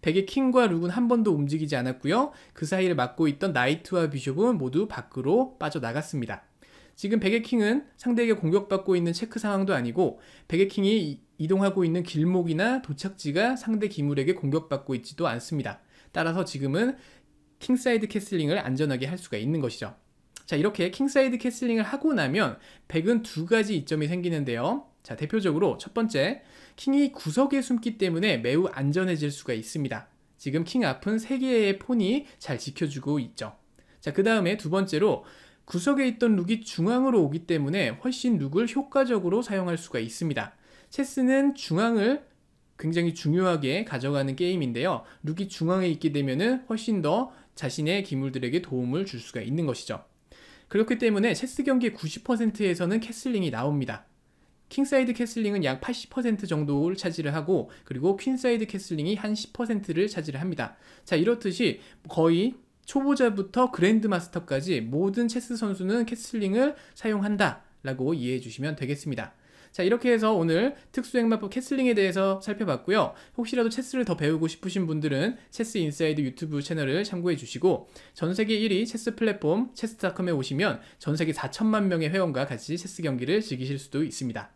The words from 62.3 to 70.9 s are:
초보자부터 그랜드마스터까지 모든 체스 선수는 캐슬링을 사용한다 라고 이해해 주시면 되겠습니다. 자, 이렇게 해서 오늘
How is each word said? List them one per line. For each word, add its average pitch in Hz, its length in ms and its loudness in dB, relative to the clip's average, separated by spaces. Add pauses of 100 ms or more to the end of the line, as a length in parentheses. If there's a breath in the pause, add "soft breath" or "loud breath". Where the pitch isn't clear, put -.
초보자부터 247 840 2
그랜드마스터까지 175 1120 2
모든 196 480 0
체스 240 280 -4
선수는 208 500 0
캐슬링을 233 680 0 (200 loud breath)
사용한다 208 680 0 (200)
라고 135 320 -2
이해해 127 260 -2
주시면 127 360 -6
되겠습니다. 139 580 -6 (360 soft breath)
자, - 120 -4
이렇게 240 300 4
해서 220 200 4
오늘 180 440 2 (160 loud breath)